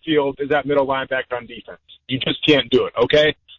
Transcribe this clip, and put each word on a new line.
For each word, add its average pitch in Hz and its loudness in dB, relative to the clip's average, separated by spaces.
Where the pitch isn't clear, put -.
field 143 0
is 143 -4
that 143 0
middle 139 0
linebacker 131 -4
on 117 -8
defense. 107 -18
You 127 -4
just - -4
can't 131 4
do 117 2
it, 87 -8
okay? 147 2